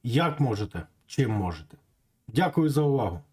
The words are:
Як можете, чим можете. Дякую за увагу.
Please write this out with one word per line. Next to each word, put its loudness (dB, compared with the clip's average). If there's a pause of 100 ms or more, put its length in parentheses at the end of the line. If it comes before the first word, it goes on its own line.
Як 0
можете, -2 (200)
чим 0
можете. -4 (500)
Дякую 2
за 2
увагу. 0 (120)